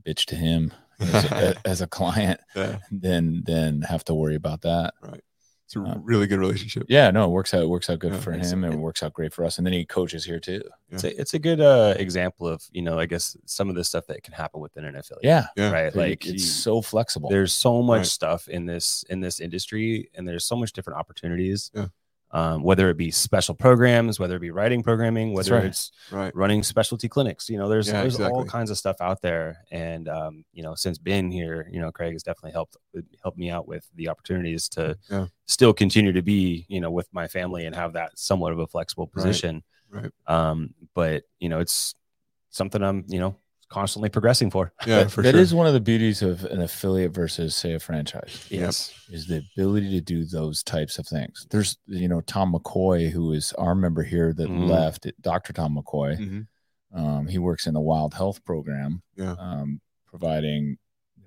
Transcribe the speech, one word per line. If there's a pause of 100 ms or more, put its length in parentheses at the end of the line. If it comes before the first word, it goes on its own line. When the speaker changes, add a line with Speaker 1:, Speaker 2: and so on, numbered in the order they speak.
Speaker 1:
bitch
to
him (260)
as
a,
Speaker 2:
<laughs>
Speaker 1:
as
a
client (160)
Speaker 2:
Yeah. (120)
Speaker 1:
than,
than
have
to
worry
about
that.
Speaker 2:
Right. (420)
It's
a
Speaker 1:
Uh,
Speaker 2:
really
good
relationship.
Speaker 1:
Yeah,
no,
it
works
out,
it
works
out
good
Speaker 2:
Yeah.
Speaker 1:
for
Speaker 3:
It's
Speaker 1:
him,
Speaker 3:
a
Speaker 1:
and
it
works
out
great
for
us.
And
then
he
coaches
here
too.
Speaker 2:
Yeah.
Speaker 3:
It's
a,
it's
a
good,
uh,
example
of,
you
know,
I
guess
some
of
the
stuff
that
can
happen
within
an
affiliate.
Speaker 1:
Yeah. (100)
Speaker 2:
Yeah.
Speaker 3:
Right.
Speaker 1:
Dude,
Speaker 3:
Like,
Speaker 1:
it's
Speaker 3:
he (100)
Speaker 1:
so
flexible.
Speaker 3:
There's
so
much
Speaker 2:
Right.
Speaker 3:
stuff
in
this,
in
this
industry,
and
there's
so
much
different
opportunities.
Speaker 2:
Yeah. (440)
Speaker 3:
Um,
whether
it
be
special
programs,
whether
it
be
writing
programming,
Speaker 1:
That's
Speaker 3:
whether
Speaker 1:
right.
Speaker 3:
it's (200)
Speaker 2:
Right.
Speaker 3:
running
specialty
clinics.
You
know,
there's,
Speaker 2:
Yeah,
Speaker 3:
there's
all (140)
Speaker 2:
exactly.
Speaker 3:
kinds
of
stuff
out
there.
And,
um,
you
know,
since
being
here,
you
know,
Craig
has
definitely
helped, (440)
helped
me
out
with (100)
the
opportunities
to (120)
Speaker 2:
Yeah. (180)
Speaker 3:
still
continue
to
be,
you
know,
with
my
family
and
have
that
somewhat
of
a
flexible
Speaker 2:
Right.
Speaker 3:
position. (260)
Speaker 2:
Right. (140)
Speaker 3:
Um, (200)
but, (160)
you
know,
it's (540)
something
I'm,
you
know, (340)
constantly
progressing
for. (120)
Speaker 2:
Yeah,
Speaker 1:
That,
Speaker 2:
for
Speaker 1:
that
Speaker 2:
sure.
Speaker 1:
is
one
of
the
beauties
of
an
affiliate
versus,
say,
a
franchise.
Speaker 2:
Yep.
Speaker 3:
Yes. (160)
Speaker 1:
Is
the (120)
ability
to
do
those
types
of
things.
There's,
you
know,
Tom
McCoy,
who
is
our
member
here
that
Speaker 3:
Mm-hmm.
Speaker 1:
left, (140)
Doctor
Tom
McCoy.
Speaker 2:
Mm-hmm.
Speaker 1:
Um,
he
works
in
the
Wild
Health
program, (120)
Speaker 2:
Yeah.
Speaker 1:
um, (260)
providing, (400)
you